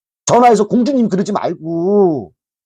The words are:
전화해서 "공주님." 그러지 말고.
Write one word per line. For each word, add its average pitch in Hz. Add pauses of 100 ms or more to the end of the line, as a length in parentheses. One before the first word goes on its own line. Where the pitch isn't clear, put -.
(260)
전화해서 220
"공주님." 247
그러지 185
말고. 165 (320)